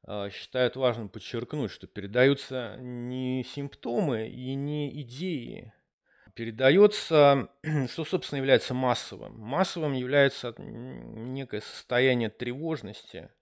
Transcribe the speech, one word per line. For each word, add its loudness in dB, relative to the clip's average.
э, -8
считают -2
важным 0
подчеркнуть, -6
что -16
передаются 0
не -6
симптомы -4
и -8
не -6
идеи. -10
Передается, 6
<clears throat> 0
что, -6
собственно, -4
является 4
массовым. -4
Массовым -2
является, 2
м, -12
некое -6
состояние 2
тревожности -10